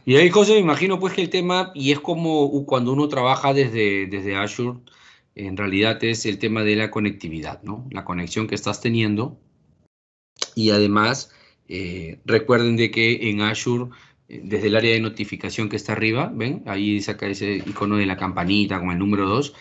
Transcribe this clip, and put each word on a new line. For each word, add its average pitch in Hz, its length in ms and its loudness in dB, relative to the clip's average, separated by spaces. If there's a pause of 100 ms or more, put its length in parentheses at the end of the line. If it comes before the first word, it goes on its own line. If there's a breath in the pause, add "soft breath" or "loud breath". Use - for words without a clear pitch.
Y 127 120 6
ahí, 175 140 8
José, 208 240 6
me 214 40 8
imagino, 180 400 2
pues, 185 160 -4
que 190 80 -2
el 170 80 -4
tema, 180 460 0
y 139 160 2
es 147 80 0
como 160 420 0
u-, 139 240 0
cuando 127 260 0
uno 147 140 2
trabaja 135 480 0
desde, 110 540 2
desde 98 260 -4
Azure, 120 460 -4 (560 soft breath)
en 95 200 -8
realidad 101 460 0
es 113 240 -2
el 104 140 -4
tema 110 240 0
de 104 100 2
la 107 160 0
conectividad, 80 720 -6
¿no? 113 300 -12
La 95 120 -10
conexión 90 440 -4
que 101 80 -4
estás - 240 -4
teniendo. 113 580 0 (1200)
Y 107 140 4
además, 104 600 2 (380 soft breath)
eh, 90 560 -10
recuerden 117 520 4
de 113 140 2
que 113 400 0
en 104 120 -2
Azure, 120 500 -2 (360 loud breath)
eh, - 140 -16
desde 101 240 -2
el 104 100 4
área 113 180 4
de 113 60 2
notificación 104 680 -6
que 107 80 -4
está 107 160 -6
arriba, 110 420 -2
¿ven? 135 320 -6
Ahí 101 340 0
saca 101 280 -6
ese 101 260 -4
icono 101 420 -2
de 101 100 2
la 95 100 -2
campanita 95 640 0
con 90 100 -2
el 87 80 -2
número 98 300 2
dos, 127 320 0